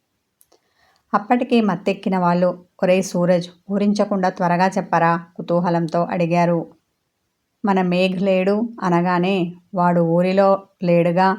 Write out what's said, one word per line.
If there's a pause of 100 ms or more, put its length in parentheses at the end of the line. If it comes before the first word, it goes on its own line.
(1120)
అప్పటికే
మత్తెక్కిన
వాళ్ళు, (360)
"ఒరేయ్
సూరజ్, (240)
ఊరించకుండా
త్వరగా
చెప్పరా?" (240)
కుతూహలంతో
అడిగారు. (1040)
"మన
మేఘ్
లేడు" (280)
అనగానే, (400)
"వాడు
ఊరిలో (340)
లేడుగా, (120)